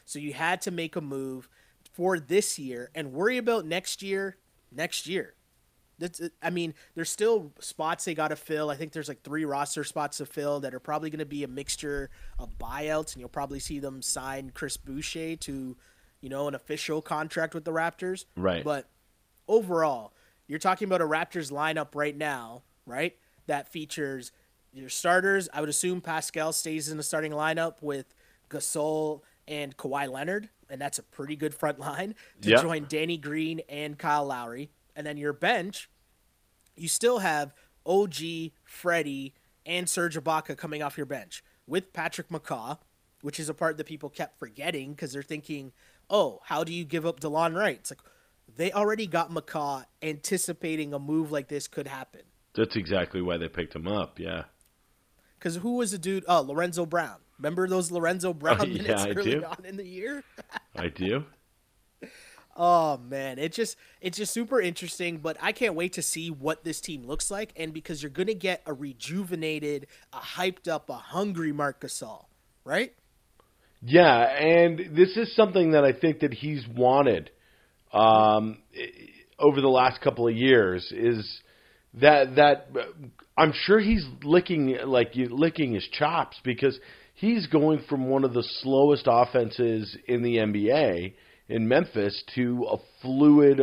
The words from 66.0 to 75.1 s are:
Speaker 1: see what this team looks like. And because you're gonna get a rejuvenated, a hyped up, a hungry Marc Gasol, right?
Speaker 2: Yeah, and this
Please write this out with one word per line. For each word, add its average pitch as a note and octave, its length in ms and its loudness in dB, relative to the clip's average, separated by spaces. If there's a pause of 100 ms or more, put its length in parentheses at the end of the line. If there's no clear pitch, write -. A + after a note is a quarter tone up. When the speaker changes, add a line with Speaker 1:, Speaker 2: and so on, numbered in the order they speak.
Speaker 1:
see E3 280 -4
what D3+ 340 -4
this E3 160 -8
team C#3+ 240 -12
looks C#3+ 260 -6
like. G#3 240 -8
And D#3+ 200 -8
because D#3 280 -10
you're D3+ 60 -6
gonna F#3 240 -4
get F#3 320 -2
a D#3 80 -6
rejuvenated, D3 1120 -6 (260)
a - 60 -12
hyped - 480 -6
up, D#3+ 220 -4
a C3+ 60 -8
hungry E3 580 -4
Marc C#3+ 300 -2
Gasol, A2+ 420 -12 (400)
right? G3 300 -2 (880)
Speaker 2:
Yeah, C3 400 10
and D#3+ 760 6
this F#3 220 8